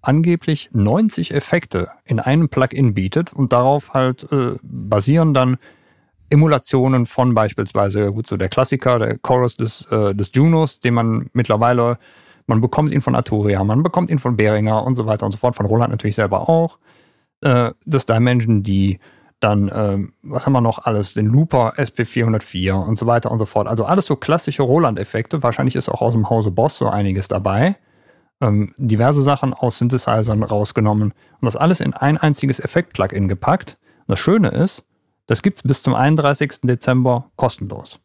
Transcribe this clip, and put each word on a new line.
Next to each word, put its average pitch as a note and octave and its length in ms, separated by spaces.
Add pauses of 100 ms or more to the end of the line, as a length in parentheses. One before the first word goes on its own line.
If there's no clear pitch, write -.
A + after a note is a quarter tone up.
angeblich D#3+ 720
neunzig E3 600
Effekte C#3+ 560 (160)
in A2 140
einem D3 300
Plugin C3 440
bietet G2 400
und C3+ 180
darauf C3 420
halt, B2+ 380
äh, B2+ 300
basieren B2 720
dann B2+ 240 (720)
Emulationen C3+ 760
von B2 280
beispielsweise, G2+ 800
gut, A2 140
so G2 100
der F#2+ 100
Klassiker, B2+ 520
der A2 180
Chorus B2 400
des, - 320
äh, G#2 240
des G2+ 200
Junos, D#3+ 460
den B2 140
man A2+ 400
mittlerweile, A#2+ 640 (480)
man A2+ 160
bekommt D3 300
ihn C#3 100
von B2+ 140
Arturia, G#2 480
man A2 180
bekommt F3 280
ihn D3+ 100
von B2 180
Behringer G#2+ 480
und B2+ 100
so A2+ 120
weiter G#2+ 180
und G#2 60
so G2+ 60
fort, B2 180
von - 100
Roland A2+ 260
natürlich A2 240
selber G2 320
auch, E3 320 (640)
äh, B2 300 (140)
das C#3+ 200
Dimension A2+ 580
D, G2 360 (400)
dann, G#2 340
ähm, G2+ 480
was B2 240
haben C#3 80
wir B2+ 80
noch A#2 240
alles, G#2 280
den G#2+ 120
Looper B2 520
S C3+ 140
P A#2 140
vierhundertvier G#2+ 720
und A2 220
so A2+ 100
weiter A#2+ 240
und A2+ 80
so G#2+ 60
fort. G#2+ 220
Also A2+ 180
alles F3+ 200
so D3 100
klassische D3+ 480
Roland-Effekte. B2 800
Wahrscheinlich B2+ 320
ist - 140
auch - 120
aus A#2 120
dem A2 160
Hause G#2+ 220
Boss A2+ 260
so A#2+ 100
einiges G2 400
dabei. G2+ 500 (600)
Ähm, G#2 380
diverse B2+ 460
Sachen C3+ 300
aus - 260
Synthesizern A2 640
rausgenommen G#2 680
und - 340
das A2 100
alles E3+ 240
in - 160
ein D3 220
einziges C#3+ 420
Effekt-Plugin G2 680
gepackt. - 500 (240)
Und - 80
das G2 100
Schöne F#3+ 300
ist, - 340 (420)
das - 160
gibt's - 220
bis C3 200
zum B2+ 120
einunddreißigsten C#3+ 720
Dezember B2+ 680
kostenlos. - 680